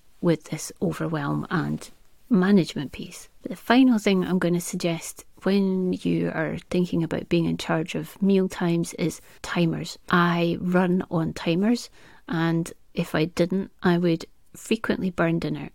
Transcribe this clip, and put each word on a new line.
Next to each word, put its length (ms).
with 240
this 260
overwhelm 680
and 400
management 640
piece. 380
But 100
the 60
final 420
thing 260
I'm 140
gonna 220
suggest 640
when 500
you 400
are 240
thinking 340
about 260
being 160
in 120
charge 380
of 260
meal 260
times 480
is 260
timers. 580
I 520
run 500
on 220
timers, 560
and 440
if 200
I 120
didn't, 460
I 140
would 280
frequently 540
burn 300
dinner. 360